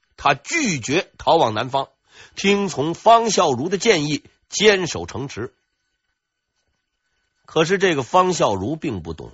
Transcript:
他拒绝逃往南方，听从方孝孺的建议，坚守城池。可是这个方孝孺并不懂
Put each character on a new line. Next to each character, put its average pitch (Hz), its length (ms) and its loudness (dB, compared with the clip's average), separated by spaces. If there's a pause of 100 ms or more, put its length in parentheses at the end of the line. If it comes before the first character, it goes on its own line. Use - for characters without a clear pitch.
(160)
他 143 200 0
拒 226 440 -4
绝 147 380 -4
逃 147 180 2
往 131 180 2
南 117 160 -6
方， 135 200 -4 (480)
听 202 320 0
从 156 240 -4
方 226 360 4
孝 180 200 2
孺 131 180 -2
的 185 100 -4
建 170 300 2
议， 147 160 -4 (240)
坚 196 400 2
守 87 180 -8
城 131 220 -10
池。 120 260 -12 (1900)
可 160 200 0
是 190 120 0
这 185 160 2
个 139 100 -2
方 185 280 2
孝 156 200 0
孺 104 260 -4
并 117 240 -6
不 82 120 -10
懂 58 200 -18